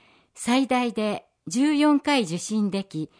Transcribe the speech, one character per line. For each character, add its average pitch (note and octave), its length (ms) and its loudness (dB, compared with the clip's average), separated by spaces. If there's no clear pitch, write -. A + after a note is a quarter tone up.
最 B3+ 320 0
大 B3 260 -2
で G#3 340 -4
十 C4+ 280 2
四 D4 260 4
回 C#4 220 2
受 E3+ 160 -4
診 G#3 320 -2
で F#3+ 140 -4
き、 D#3 360 -8